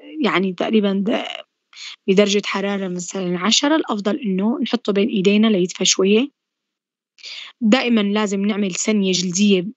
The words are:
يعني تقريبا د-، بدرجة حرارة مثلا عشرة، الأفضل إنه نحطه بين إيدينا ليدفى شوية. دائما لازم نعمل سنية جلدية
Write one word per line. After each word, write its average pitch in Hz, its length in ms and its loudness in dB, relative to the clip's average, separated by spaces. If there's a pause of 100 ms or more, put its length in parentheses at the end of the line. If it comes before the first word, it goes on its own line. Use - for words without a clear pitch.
(240)
يعني 185 300 0
تقريبا 202 540 0
د-، - 180 -2 (840)
بدرجة 202 380 4
حرارة 196 420 -4
مثلا 180 520 -6
عشرة، 226 360 0
الأفضل 208 440 -2
إنه 208 420 -2
نحطه 226 320 -4
بين 202 160 2
إيدينا 208 380 4
ليدفى 185 380 0
شوية. 208 420 2 (1300)
دائما 240 400 4
لازم 202 440 0
نعمل 196 300 -2
سنية 202 360 0
جلدية 185 640 2